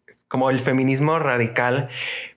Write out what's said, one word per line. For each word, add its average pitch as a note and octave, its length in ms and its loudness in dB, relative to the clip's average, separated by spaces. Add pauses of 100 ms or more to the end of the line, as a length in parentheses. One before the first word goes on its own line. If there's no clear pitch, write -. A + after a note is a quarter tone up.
(280)
como C3 200 0
el C3 120 2
feminismo C3+ 580 2
radical, B2 720 0 (460)